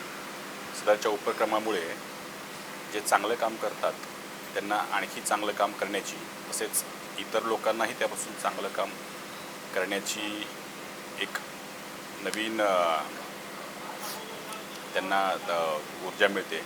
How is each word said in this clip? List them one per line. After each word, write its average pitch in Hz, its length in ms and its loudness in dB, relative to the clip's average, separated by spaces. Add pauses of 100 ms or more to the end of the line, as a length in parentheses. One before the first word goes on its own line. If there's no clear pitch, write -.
(800)
सदरच्या 107 300 6
उपक्रमामुळे 107 840 2 (1000)
जे 104 80 0
चांगलं 104 340 4
काम 113 220 2
करतात 107 360 0 (600)
त्यांना 101 240 0
आणखी 98 440 0
चांगलं 104 320 2
काम 101 200 4
करण्याची, 98 440 -2
तसेच - 680 -2 (340)
इतर 110 240 0
लोकांनाही 113 560 2
त्यापासून 107 340 0 (100)
चांगलं 95 260 0
काम 98 220 0 (840)
करण्याची 101 720 0 (760)
एक 196 80 0 (920)
नवीन, 107 420 2
अ, 87 400 8 (1900)
त्यांना, 95 360 4
अ, 82 500 2 (280)
ऊर्जा 98 220 6
मिळते. 90 380 0